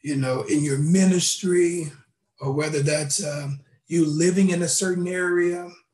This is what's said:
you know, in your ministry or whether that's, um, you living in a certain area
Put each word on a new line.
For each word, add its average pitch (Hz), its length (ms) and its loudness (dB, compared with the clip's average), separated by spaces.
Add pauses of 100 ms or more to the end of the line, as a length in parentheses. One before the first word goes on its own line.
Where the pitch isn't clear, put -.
you 143 140 -4
know, 131 260 -2
in 147 220 0
your 139 140 -2
ministry 175 1120 2 (480)
or 135 120 -4
whether 147 280 -2
that's, 151 440 -2
um, 143 360 -8 (260)
you 165 200 2
living 180 440 2
in 175 120 0
a 170 60 -2
certain 180 380 -2
area 175 640 -2 (240)